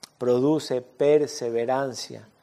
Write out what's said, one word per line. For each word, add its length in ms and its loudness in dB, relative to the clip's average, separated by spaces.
produce 640 0
perseverancia 1500 -2